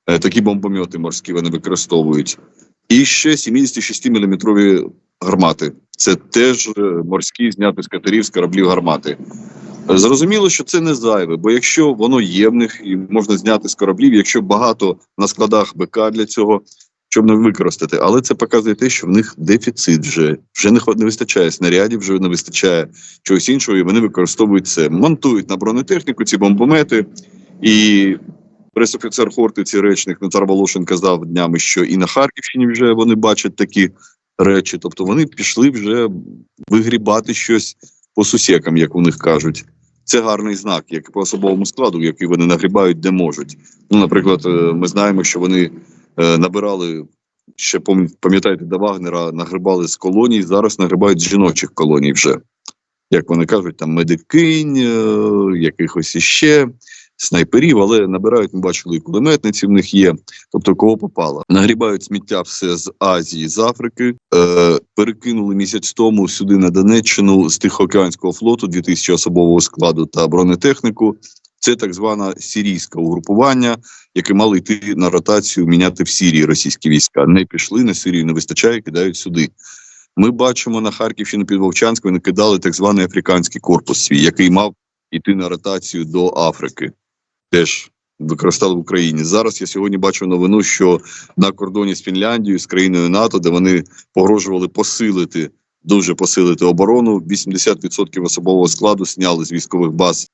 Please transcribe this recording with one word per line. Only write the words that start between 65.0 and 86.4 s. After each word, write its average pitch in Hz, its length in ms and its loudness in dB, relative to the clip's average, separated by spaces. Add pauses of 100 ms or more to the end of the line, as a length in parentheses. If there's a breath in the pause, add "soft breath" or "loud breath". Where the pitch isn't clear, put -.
місяць 98 380 -4
тому 107 360 2
сюди 98 280 0
на 92 140 4
Донеччину 98 800 4
з - 80 -2
Тихоокеанського 92 760 0
флоту 113 340 0
дві 87 160 -4
тисячі - 300 -2
особового 85 480 4
складу 80 460 0
та 82 220 -2
бронетехніку. 101 880 0 (440 loud breath)
Це 120 160 0
так 104 180 -6
зване 101 420 -4
сирійське 98 640 -6
угрупування, 113 800 0 (380 loud breath)
яке 92 200 0
мало 104 220 4
йти 101 240 -2 (160)
на 90 140 0
ротацію, 90 560 0
міняти 87 380 2
в - 40 -6
Сирії 78 360 2
російські 78 440 -2
війська. 73 380 2
Не 90 180 4
пішли, 101 400 -4
на 104 100 0
Сирію 85 320 -2
не 80 60 0
вистачає, 90 480 -2
кидають 85 360 -4
сюди. 82 320 -4 (680 loud breath)
Ми 107 140 4
бачимо, 120 500 -2
на 110 100 -4
Харківщині 104 540 -4
під 98 140 0
Вовчанськом 98 540 0
накидали 95 460 0
так 85 160 -2
званий 98 300 2
африканський 90 560 -2
корпус - 440 0
свій, 71 180 2
який 85 280 2
мав 98 240 0 (360)
йти 85 240 -2
на 92 140 -4
ротацію 90 560 -6
до 87 240 -2
Африки. 78 640 -4 (580)